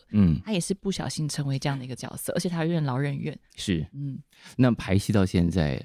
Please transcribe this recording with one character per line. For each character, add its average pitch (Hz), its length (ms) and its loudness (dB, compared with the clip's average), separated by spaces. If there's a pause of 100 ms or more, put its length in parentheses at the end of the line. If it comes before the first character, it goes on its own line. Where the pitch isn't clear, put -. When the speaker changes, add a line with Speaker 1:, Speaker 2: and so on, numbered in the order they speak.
(120)
Speaker 1:
嗯。 - 320 6
Speaker 2:
她 220 80 -6
也 185 80 0
是 190 140 -2
不 196 180 -4
小 - 160 -4
心 147 220 -4
成 143 180 -4
为 135 100 -2
这 143 120 -2
样 139 100 -4
的 127 60 -12
一 - 20 -12
个 127 80 -10
角 - 220 -12
色， - 160 -6
而 - 60 0
且 175 100 -2
她 165 160 -2
任 165 180 0
劳 127 140 0
任 139 200 -2
怨。 - 220 -8 (160)
Speaker 1:
是。 82 380 -2
Speaker 2:
嗯。 139 260 -8 (380)
Speaker 1:
那 127 160 6
排 95 240 0
戏 104 160 0
到 98 120 6
现 87 240 2
在， 78 360 0